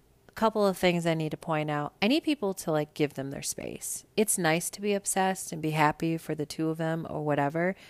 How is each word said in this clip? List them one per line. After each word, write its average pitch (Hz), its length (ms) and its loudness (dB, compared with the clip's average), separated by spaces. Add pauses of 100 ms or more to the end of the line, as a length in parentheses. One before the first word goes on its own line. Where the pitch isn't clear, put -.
(280)
A - 40 -20
couple 214 340 2
of 185 120 0
things 175 260 4
I 165 80 4
need 160 200 -2
to 160 40 -6
point 151 340 -2
out. 147 300 -2
I 202 80 4
need 294 160 2
people 208 300 0
to, - 180 -4
like, 151 220 0
give 143 200 0
them 139 180 -6
their 139 100 -10
space. - 640 -8 (100)
It's 214 220 2
nice 170 320 2
to - 100 -14
be 202 140 0
obsessed 190 580 0
and 165 80 -6
be 156 120 0
happy 156 440 2
for 160 180 -4
the 147 120 -4
two 160 240 -2
of 160 80 -2
them 165 320 -2
or 151 120 -4
whatever, 151 520 2 (160)